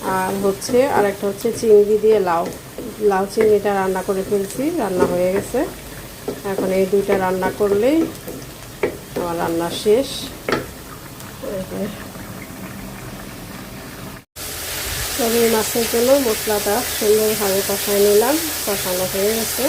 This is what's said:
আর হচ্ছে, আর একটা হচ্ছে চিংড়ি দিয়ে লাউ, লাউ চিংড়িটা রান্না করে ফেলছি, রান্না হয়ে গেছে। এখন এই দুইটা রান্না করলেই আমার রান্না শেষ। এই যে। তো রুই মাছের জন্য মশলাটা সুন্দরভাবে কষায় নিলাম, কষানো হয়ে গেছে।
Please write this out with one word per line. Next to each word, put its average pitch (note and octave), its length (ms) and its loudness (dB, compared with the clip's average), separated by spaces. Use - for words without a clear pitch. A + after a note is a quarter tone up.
আর F#3+ 140 0
হচ্ছে, G3+ 320 0
আর G#3 140 4
একটা G3+ 180 -6
হচ্ছে G3 180 -4
চিংড়ি G#3 440 8
দিয়ে A3 140 6
লাউ, E3+ 140 2
লাউ F#3+ 120 2
চিংড়িটা G#3 460 4
রান্না F#3+ 280 0
করে F#3+ 220 0
ফেলছি, G3+ 340 -2
রান্না F#3 300 2
হয়ে F3+ 240 2
গেছে। G3+ 240 -2
এখন F#3+ 180 -2
এই F#3+ 120 4
দুইটা G3 220 2
রান্না F#3 240 0
করলেই G#3+ 380 4
আমার E3+ 220 -2
রান্না E3+ 260 0
শেষ। A#3 240 4
এই F#3+ 160 -6
যে। F#3+ 120 -6
তো - 80 0
রুই A#3 220 6
মাছের A3 360 0
জন্য A#3+ 180 4
মশলাটা G#3 500 0
সুন্দরভাবে G#3+ 680 4
কষায় G3+ 380 2
নিলাম, A3 300 6
কষানো F#3 480 -2
হয়ে G3 240 2
গেছে। A3+ 320 -2